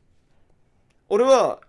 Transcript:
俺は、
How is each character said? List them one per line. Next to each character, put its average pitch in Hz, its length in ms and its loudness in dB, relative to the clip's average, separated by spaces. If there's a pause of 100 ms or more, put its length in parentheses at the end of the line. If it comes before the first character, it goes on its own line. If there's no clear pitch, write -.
(1080)
俺 214 140 0
は、 247 440 0